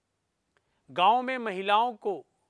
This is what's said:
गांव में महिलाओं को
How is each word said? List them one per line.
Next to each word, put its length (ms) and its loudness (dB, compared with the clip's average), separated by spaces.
गांव 320 2
में 160 -4
महिलाओं 580 0
को 240 -6